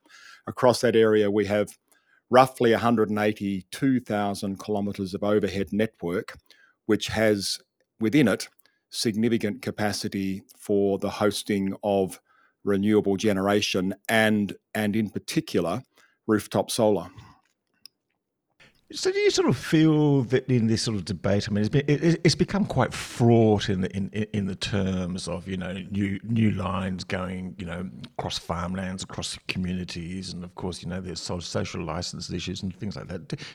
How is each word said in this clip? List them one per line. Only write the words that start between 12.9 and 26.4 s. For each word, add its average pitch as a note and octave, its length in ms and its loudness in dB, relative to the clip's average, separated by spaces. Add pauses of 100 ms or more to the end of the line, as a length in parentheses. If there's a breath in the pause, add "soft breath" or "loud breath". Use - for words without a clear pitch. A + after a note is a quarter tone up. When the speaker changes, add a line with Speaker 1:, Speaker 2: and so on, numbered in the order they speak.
Speaker 1:
generation G2 760 0 (140)
and, G#2+ 480 2 (180)
and G#2+ 220 -2
in A2 140 0
particular, G2 720 -4 (460 soft breath)
rooftop G#2 440 0
solar. G#2 340 2 (1800 loud breath)
Speaker 2:
So F#4 220 -4
do G4 80 -4
you G#4 100 4
sort F4+ 180 2
of C#3+ 80 2
feel D3+ 640 4
that B2 280 0
in A#2+ 160 4
this A2 160 2
sort A2+ 140 -2
of F#2 80 -4
debate, G2 440 0
I G#2 40 -4
mean, G2+ 80 2
it's G#2+ 80 2
been, C#3 180 2
it, D#3 380 2
it's D#3+ 100 4
become - 300 0
quite - 280 0
fraught A2+ 760 4
in F#2 140 0
the, F#2 140 -6
in, G2 140 -4
in G#2 360 -4
the F#2+ 100 -6
terms F#2 720 -4
of, F2 180 -8
you F#2+ 100 -6
know, F2+ 160 -6 (200)
new, G2 320 -2
new A2 260 2